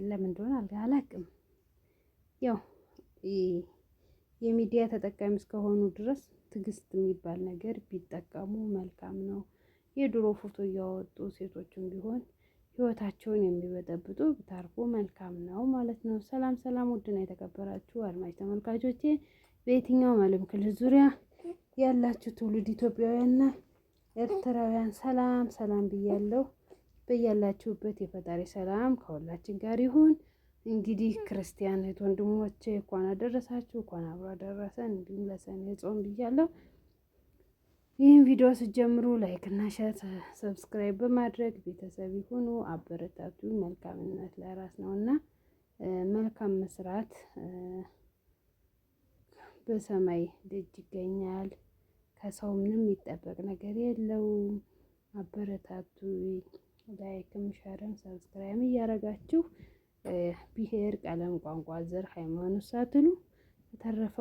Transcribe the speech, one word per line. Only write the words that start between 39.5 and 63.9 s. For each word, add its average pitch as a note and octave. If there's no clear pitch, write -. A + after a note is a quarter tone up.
ሸር፣ G#3+
ሰብስክራይብ G3+
በማድረግ A#3+
ቤተሰብ F#3
ይሁኑ፣ A#3+
አበረታቱ። E3+
መልካምነት F3+
ለራስ F#3
ነውና፣ G3
እ፣ F#3
መልካም A3
መስራት፣ F#3+
እ፣ -
በሰማይ F#3+
ደጅ F#3+
ይገኛል። F#3+
ከሰው G3+
ምንም G3+
የሚጠበቅ F3+
ነገር G3+
የለውም። G#3+
አበረታቱ። G3
ላይክም፣ G3
ሸርም፣ G3+
ሰብስክራይብ G3
እያደረጋችሁ፣ A3+
እ፣ F#3+
ብሔር፣ G#3
ቀለም፣ E3+
ቋንቋ፣ D#3
ዘር፣ F3+
ሃይማኖት F3
ሳትሉ B3
በተረፈ A3